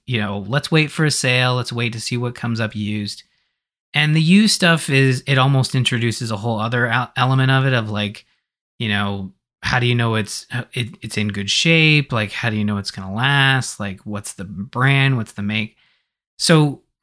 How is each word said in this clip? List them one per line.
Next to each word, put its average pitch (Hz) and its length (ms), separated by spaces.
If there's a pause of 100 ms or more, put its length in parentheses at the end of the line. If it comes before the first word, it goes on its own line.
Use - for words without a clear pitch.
you 120 120
know, 101 200
"Let's 107 320
wait 156 180
for 160 160
a 147 60
sale. 127 420
Let's 123 180
wait 117 220
to 110 80
see 123 160
what 123 160
comes 117 260
up 107 160
used." 104 460 (720)
And 151 180
the 160 80
used 202 320
stuff 165 360
is, 135 360
it 139 120
almost 131 360
introduces 120 560
a 110 60
whole 110 240
other 120 260
el-, 120 300
element 131 340
of 135 160
it 135 60
of, 113 180
like, 104 360 (520)
you 113 120
know, 101 420 (320)
how 131 160
do 120 60
you 120 100
know 117 200
it's, - 300 (280)
it, 120 280
it's 107 160
in 104 120
good 98 200
shape? 156 640
Like, 107 220
how - 160
do 107 80
you 104 80
know 104 120
it's 98 140
gonna 95 220
last? 135 640
Like, 101 220
what's 104 320
the 98 100
brand? 131 720
What's 110 160
the 101 120
make? 107 340 (600)
So 151 460 (200)